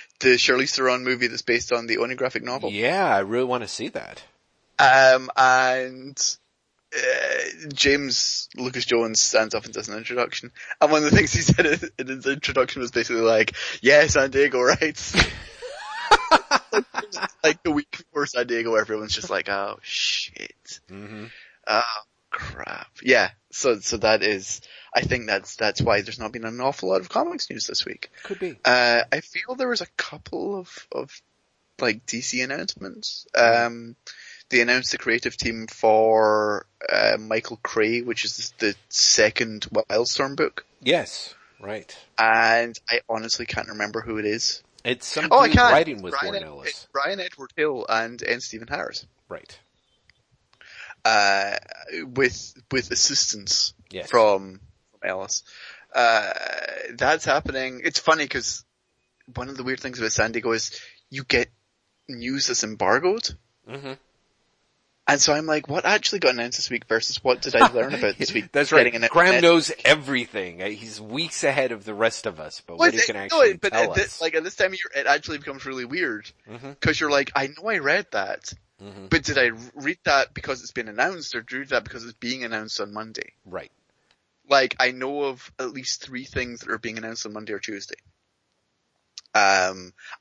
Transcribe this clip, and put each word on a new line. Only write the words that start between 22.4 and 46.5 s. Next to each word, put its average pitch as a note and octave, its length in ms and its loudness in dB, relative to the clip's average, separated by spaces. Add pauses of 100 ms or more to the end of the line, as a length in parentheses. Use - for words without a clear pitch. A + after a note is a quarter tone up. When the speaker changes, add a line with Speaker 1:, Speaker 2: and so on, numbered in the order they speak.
Speaker 1:
Yeah. A#2 280 4 (220)
So, A#2 280 0
so A2+ 180 -6
that G#2+ 260 2
is, G2 360 -2 (340)
I A#2+ 80 2
think A#2+ 260 -2
that's, G2 280 -4
that's G#2 260 -2
why G#2 200 2
there's G#2+ 180 -10
not A2 140 -8
been A2+ 100 -10
an A2+ 160 -8
awful C#3 300 -2
lot F#2+ 100 2
of F3+ 80 -10
comics E4+ 420 -4
news - 180 -8
this - 180 -4
week. - 260 -12 (120)
Speaker 2:
Could F#3+ 160 -10
be. F3 260 -8
Speaker 1:
Uh, A#2+ 440 4
I D3+ 120 -2
feel - 340 -10
there B3+ 140 -2
was A3+ 100 -2
a F3 160 -10
couple F3+ 640 -8
of, - 340 -16
of, - 300 -10 (580)
like, A2+ 260 -2
D A#2 140 -6
C B2+ 220 -6
announcements. C#3+ 920 -10
Speaker 2:
Mm-hmm. A#2 340 6
Speaker 1:
Um, A#2 280 -12 (540)
they B2 100 4
announced B2 320 2
the - 60 -4
creative A#2 400 -2
team A2+ 300 -6
for, A2 960 4 (260)
uh, - 260 4
Michael A2 460 -4
Cray, A2+ 380 0
which A#2 240 -4
is - 320 -8
the G#2 180 -2 (140)
second G#2+ 840 2
Wildstorm B2 640 -2
book. - 300 -2 (160)
Speaker 2:
Yes, - 540 -2 (260)
right. G2+ 340 -12 (220)
Speaker 1:
And A2+ 600 4 (120)
I A#2+ 180 0
honestly A2+ 380 -4
can't - 240 -8
remember G#2+ 320 -6
who A2+ 160 -6
it G#2+ 80 -4
is. G#2+ 380 -4 (200)
Speaker 2:
It's B2 240 -6
some D3+ 240 -4
Speaker 1:
Oh, A#3+ 80 8
I B3+ 80 8
Speaker 2:
dude - 100 6
Speaker 1:
can. B3 140 8
Speaker 2:
writing C3+ 320 4
with - 80 -8
Speaker 1:
Brian - 220 -4
Speaker 2:
Warren - 100 -8
Speaker 1:
Ed-, D#2+ 40 -16
Speaker 2:
Ellis. C#3 220 -12